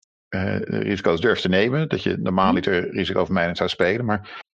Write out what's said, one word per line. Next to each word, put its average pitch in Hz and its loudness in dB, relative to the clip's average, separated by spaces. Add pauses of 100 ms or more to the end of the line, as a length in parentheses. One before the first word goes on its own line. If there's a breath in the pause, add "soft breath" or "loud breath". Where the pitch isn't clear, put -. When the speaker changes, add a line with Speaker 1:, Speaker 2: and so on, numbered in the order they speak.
(280)
Speaker 1:
eh, 98 -2
risico's 104 0
durft 101 2
te 95 0
nemen. 110 2
Dat 95 -2
je 92 0
normaal 95 2
Speaker 2:
Mhm. 92 4
Speaker 1:
niet 95 0
er 90 0
risicovermijdend 90 0
zou 90 0
spelen. 95 0
Maar 104 -4 (180)